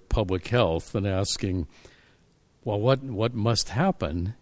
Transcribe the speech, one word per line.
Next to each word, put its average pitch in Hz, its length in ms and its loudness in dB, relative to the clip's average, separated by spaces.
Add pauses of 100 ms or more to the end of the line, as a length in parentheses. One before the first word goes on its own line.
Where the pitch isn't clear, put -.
public 92 400 0
health 92 460 2
in 101 120 0
asking, 95 600 -2 (1000)
well, 104 160 -2
what, 135 220 2
what 117 320 -2
must 113 360 0
happen 98 720 0